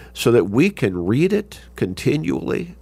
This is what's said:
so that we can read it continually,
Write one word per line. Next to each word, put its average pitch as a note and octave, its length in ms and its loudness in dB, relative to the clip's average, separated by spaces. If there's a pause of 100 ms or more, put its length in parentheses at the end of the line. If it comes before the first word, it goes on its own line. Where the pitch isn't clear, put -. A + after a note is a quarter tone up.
(140)
so - 180 0
that A2+ 140 6
we B2 240 2
can F#2 360 -2
read D3+ 280 2
it - 260 -4 (160)
continually, D3 1080 -2